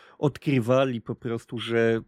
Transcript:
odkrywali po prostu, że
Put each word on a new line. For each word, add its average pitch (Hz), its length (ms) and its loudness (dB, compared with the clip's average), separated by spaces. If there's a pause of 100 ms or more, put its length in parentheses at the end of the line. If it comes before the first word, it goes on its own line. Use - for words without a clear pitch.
(180)
odkrywali 131 840 0
po 117 140 -10
prostu, 117 440 -8
że 113 480 2